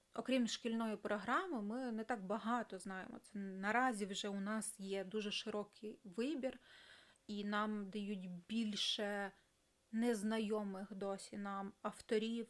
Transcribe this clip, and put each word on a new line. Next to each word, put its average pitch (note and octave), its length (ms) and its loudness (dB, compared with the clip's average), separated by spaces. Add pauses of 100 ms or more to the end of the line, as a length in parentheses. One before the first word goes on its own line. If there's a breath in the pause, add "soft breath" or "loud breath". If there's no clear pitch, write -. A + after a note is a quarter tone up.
(140)
окрім A#3+ 340 4
шкільної A3+ 480 0
програми, A#3 680 0
ми A#3 300 -2
не A3 120 0
так A3 200 -2
багато G#3+ 560 0
знаємо. F#3+ 400 -8
Це - 200 -10
наразі G3+ 680 2
вже G3+ 240 -2
у G3 100 -2
нас G#3 400 -2
є G3 240 -2
дуже G#3 280 -2
широкий G#3 720 -4
вибір, B3 560 -2 (680 loud breath)
і G3+ 160 -2
нам G#3 460 0
дають G3 400 -4
більше G3+ 1040 0 (600 soft breath)
незнайомих G#3+ 1040 2
досі G3 440 -4
нам G3 440 -2
авторів, A3+ 680 0